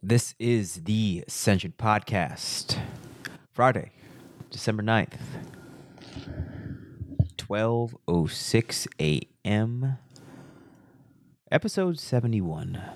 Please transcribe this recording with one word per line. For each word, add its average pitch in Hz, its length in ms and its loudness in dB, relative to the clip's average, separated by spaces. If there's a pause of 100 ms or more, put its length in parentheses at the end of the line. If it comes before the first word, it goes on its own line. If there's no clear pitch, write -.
This 117 360 2
is 110 460 0
the 104 420 2
Ascension 107 500 2
Podcast, - 1000 -2 (720)
Friday, 123 380 4 (600)
December 107 320 -2
ninth, 110 360 2 (2250)
twelve 117 580 0 (120)
oh 85 220 4
six - 580 0 (140)
A 76 220 2 (220)
M, 117 540 0 (1500)
episode 180 480 0
seventy-one 90 840 2 (160)